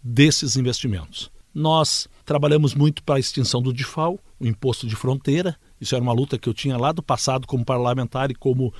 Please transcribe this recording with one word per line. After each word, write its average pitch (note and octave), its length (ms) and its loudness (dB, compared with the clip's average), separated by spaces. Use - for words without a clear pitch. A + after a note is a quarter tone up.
desses C3 540 4
investimentos. A#2+ 720 -4
Nós D#3 520 2
trabalhamos D3 500 4
muito D3 280 2
para D3 140 0
a - 20 2
extinção B2+ 420 -2
do B2+ 120 -2
difal, D#3 480 -4
o C3 80 -4
imposto A#2 400 -2
de A2 80 -4
fronteira. C#3+ 640 -2
Isso A#2 140 -4
era B2 100 0
uma B2 80 0
luta B2+ 260 0
que - 100 -6
eu A#2 40 0
tinha C3 240 -4
lá B2+ 160 0
do D#3+ 100 -6
passado C3 440 -2
como B2 180 -2
parlamentar B2+ 680 -2
e B2 40 -6
como B2+ 460 0